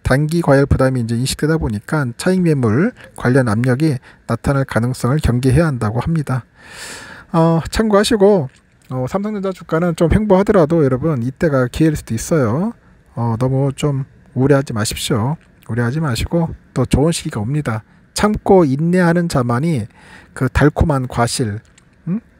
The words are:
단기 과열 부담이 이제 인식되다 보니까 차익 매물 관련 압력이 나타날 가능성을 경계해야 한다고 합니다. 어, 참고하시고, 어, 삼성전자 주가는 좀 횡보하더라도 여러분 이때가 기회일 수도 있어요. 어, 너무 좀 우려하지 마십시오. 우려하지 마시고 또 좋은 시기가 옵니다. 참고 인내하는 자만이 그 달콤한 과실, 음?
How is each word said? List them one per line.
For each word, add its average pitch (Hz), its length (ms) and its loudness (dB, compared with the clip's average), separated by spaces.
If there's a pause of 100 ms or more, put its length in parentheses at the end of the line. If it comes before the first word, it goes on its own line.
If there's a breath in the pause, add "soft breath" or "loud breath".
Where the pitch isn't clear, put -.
단기 156 400 0
과열 139 240 4
부담이 131 340 0
이제 117 160 -2
인식되다 147 440 -2
보니까 139 480 -4 (100)
차익 185 240 0
매물 147 500 2 (240 loud breath)
관련 127 320 2
압력이 127 520 0 (280 loud breath)
나타날 139 380 -2
가능성을 123 540 -2
경계해야 127 460 2
한다고 120 360 -2
합니다. 147 420 -2 (880 loud breath)
어, 165 380 2
참고하시고, 208 800 2 (400)
어, 127 180 -4
삼성전자 202 460 -6
주가는 170 420 -2
좀 165 160 2
횡보하더라도 196 720 4
여러분 131 400 0
이때가 131 440 0
기회일 156 280 0
수도 - 180 -8
있어요. 147 600 0 (420 soft breath)
어, 117 240 -2
너무 131 340 0
좀 139 300 -2 (300)
우려하지 135 400 2
마십시오. 117 640 -2 (320)
우려하지 120 320 -2
마시고 165 520 -2 (200)
또 127 120 0
좋은 147 280 2
시기가 151 260 -8
옵니다. 120 440 -4 (300 soft breath)
참고 214 520 2
인내하는 170 640 2
자만이 127 580 -2 (460 loud breath)
그 127 160 -2
달콤한 139 580 2
과실, 117 520 -2 (480)
음? 185 120 -4 (200)